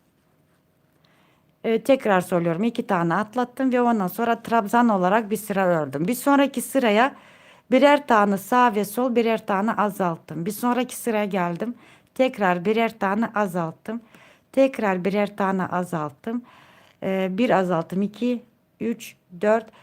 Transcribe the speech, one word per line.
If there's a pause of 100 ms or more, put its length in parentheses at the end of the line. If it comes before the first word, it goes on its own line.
(1600)
E,
tekrar
söylüyorum,
iki
tane
atlattım
ve
ondan
sonra
trabzan
olarak
bir
sıra
ördüm.
Bir
sonraki
sıraya (560)
birer
tane
sağ
ve
sol,
birer
tane
azalttım.
Bir
sonraki
sıraya
geldim. (380)
Tekrar
birer
tane
azalttım. (500)
Tekrar
birer
tane
azalttım. (640)
E,
bir
azalttım,
iki, (360)
üç, (260)
dört, (180)